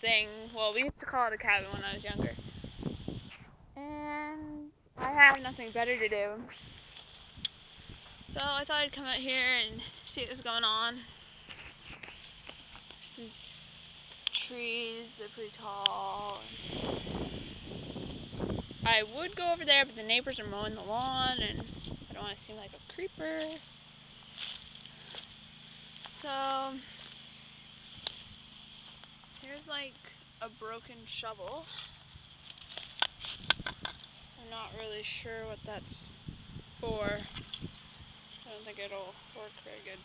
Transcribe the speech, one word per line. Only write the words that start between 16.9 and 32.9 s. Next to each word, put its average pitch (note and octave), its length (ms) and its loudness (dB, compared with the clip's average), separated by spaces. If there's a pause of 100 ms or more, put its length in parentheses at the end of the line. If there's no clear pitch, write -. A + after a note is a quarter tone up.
I A3+ 160 8 (140)
would F4+ 180 -2
go F4 160 2
over E4+ 140 2
there, C#4 220 12
but A3+ 100 -10
the A3+ 60 -6
neighbors A3+ 360 4
are G#3+ 80 -4
mowing G#3 280 -2
the G#3 80 -6
lawn, B3+ 560 4
and G#3+ 240 0 (480)
I - 20 -8
don't G3+ 100 -6
wanna G#3 140 -4 (100)
seem G#3+ 100 -10
like G3+ 180 -10
a - 180 -16
creeper. D#4+ 480 -2 (2750)
So, C4+ 540 2 (2750)
here's, C#4+ 260 -10
like, C#4+ 280 -4 (480)
a A3+ 80 -6 (100)
broken A#3 360 -6 (100)
shovel. A3 580 -6 (2000)